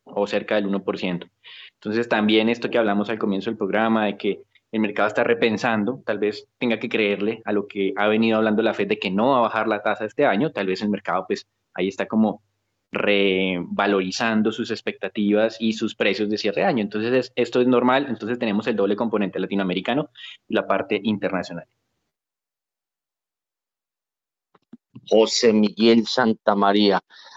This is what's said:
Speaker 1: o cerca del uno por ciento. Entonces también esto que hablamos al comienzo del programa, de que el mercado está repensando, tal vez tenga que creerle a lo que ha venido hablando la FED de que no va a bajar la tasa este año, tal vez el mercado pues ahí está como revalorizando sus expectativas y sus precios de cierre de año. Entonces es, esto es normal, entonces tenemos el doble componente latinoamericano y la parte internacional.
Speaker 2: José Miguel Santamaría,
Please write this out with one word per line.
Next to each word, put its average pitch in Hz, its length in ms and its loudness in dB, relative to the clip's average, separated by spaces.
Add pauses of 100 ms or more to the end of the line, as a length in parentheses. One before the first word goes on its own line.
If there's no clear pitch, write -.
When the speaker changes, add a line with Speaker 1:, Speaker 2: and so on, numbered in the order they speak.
Speaker 1:
o - 220 -2
cerca - 300 -2
del 101 100 0
uno 98 180 -4
por 101 140 -4
ciento. 90 300 -6 (460)
Entonces 113 360 -4
también 110 400 4
esto 117 220 -2
que 120 80 2
hablamos 104 320 0
al 110 80 -6
comienzo 101 320 -2
del 107 60 -6
programa, 110 480 0
de 101 120 -2
que 98 240 -4 (300)
el 110 80 -2
mercado 104 300 0
está 117 140 0
repensando, 117 800 0
tal 107 140 -4
vez 104 300 -4 (100)
tenga 117 220 -2
que 120 100 -6
creerle 107 560 -2
a 113 60 -4
lo 101 160 -2
que 98 300 -2
ha 104 100 2
venido 110 300 2
hablando 110 260 2
la 110 100 2
FED 101 140 -2
de 104 100 0
que 98 140 -6
no 107 180 2
va 135 100 4
a - 20 4
bajar 110 260 0
la 107 160 -2
tasa 107 220 -2
este 139 200 -2
año, 123 260 0
tal 101 140 -4
vez 92 160 -2
el 104 80 -2
mercado 92 380 -4
pues 98 180 -6 (300)
ahí 90 120 -2
está 95 200 -6
como 110 340 0 (480)
revalorizando 98 1600 0
sus 113 180 -6
expectativas 104 880 -2
y 113 140 0
sus 110 200 -4
precios 104 360 0
de 104 80 -2
cierre - 240 -2
de - 60 2
año. 139 140 0
Entonces 107 320 -2
es, 123 220 0
esto 123 260 0
es 123 60 4
normal, 127 420 4
entonces 113 300 -6
tenemos 107 260 -2
el 120 120 -2
doble 98 180 0
componente 101 440 -2
latinoamericano 95 680 -2 (380)
y - 80 -4
la 98 100 0
parte 101 380 -2
internacional. 90 640 -4 (3500)
Speaker 2:
José 110 440 6
Miguel 107 540 4
Santamaría, 101 960 2 (340)